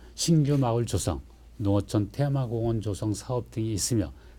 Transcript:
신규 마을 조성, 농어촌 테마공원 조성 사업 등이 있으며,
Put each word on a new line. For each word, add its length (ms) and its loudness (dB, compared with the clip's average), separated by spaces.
신규 460 2
마을 260 2
조성, 360 -2
농어촌 540 2
테마공원 720 0
조성 340 -2
사업 340 -6
등이 240 -4
있으며, 400 0